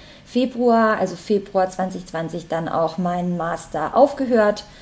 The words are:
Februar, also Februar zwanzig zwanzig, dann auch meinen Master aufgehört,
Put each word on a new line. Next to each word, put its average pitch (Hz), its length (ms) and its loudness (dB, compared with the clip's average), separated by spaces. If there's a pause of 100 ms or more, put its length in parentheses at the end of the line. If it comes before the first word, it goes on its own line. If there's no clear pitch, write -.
(260)
Februar, 233 760 2
also 175 160 -2
Februar 196 540 0
zwanzig 185 360 -6
zwanzig, 165 420 -6
dann 165 220 -4
auch 160 280 -2
meinen 180 400 -2
Master 160 580 -4
aufgehört, 233 680 4 (160)